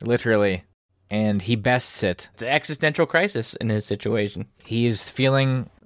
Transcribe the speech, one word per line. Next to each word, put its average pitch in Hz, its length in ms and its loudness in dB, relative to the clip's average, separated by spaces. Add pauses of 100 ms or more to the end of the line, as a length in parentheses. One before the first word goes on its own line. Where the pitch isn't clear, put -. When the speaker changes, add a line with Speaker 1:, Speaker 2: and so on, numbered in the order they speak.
Speaker 1:
literally, 104 640 2 (460)
and 104 320 0
he 113 120 0
bests 123 480 0
it. 90 300 -2
Speaker 2:
It's - 100 -12
an 113 60 -6
existential 151 560 0
crisis 156 520 -2
in 110 120 -4
his 107 160 0
situation. 101 640 -2 (180)
Speaker 1:
He 117 220 0
is 113 180 0
feeling 131 640 2 (180)